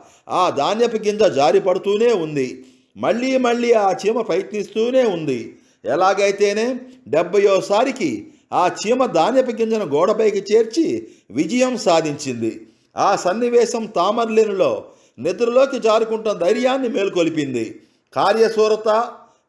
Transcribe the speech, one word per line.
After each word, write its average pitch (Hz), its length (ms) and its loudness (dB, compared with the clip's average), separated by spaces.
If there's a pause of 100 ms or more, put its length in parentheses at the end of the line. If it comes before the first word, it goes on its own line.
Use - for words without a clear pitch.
(300)
ఆ 170 200 0
ధాన్యపు 208 480 0
గింజ 208 260 0
జారి 160 360 4
పడుతూనే 202 540 0
ఉంది. 151 520 -4 (320)
మళ్ళీ 233 400 0
మళ్ళీ 240 360 0
ఆ 202 180 4
చీమ 220 300 -2
ప్రయత్నిస్తూనే 214 840 -2
ఉంది. 151 560 -4 (260)
ఎలాగైతేనే 202 920 -2 (280)
డెబ్బయో 175 540 2
సారికి 202 640 -2 (260)
ఆ 170 180 2 (160)
చీమ 254 180 2
ధాన్యపు 226 460 2
గింజను 220 340 -2
గోడపైకి 196 680 0
చేర్చి 220 540 0 (240)
విజయం 226 460 0
సాధించింది. 139 880 0 (300)
ఆ 180 180 2
సన్నివేశం 226 720 0
తామర్లేనులో 202 1000 0 (360)
నిద్రలోకి 240 600 0
జారుకుంటున్న 220 600 0
ధైర్యాన్ని 247 480 0
మేల్కొల్పింది. 151 920 -2 (340)
కార్యశూరత, 214 920 2 (400)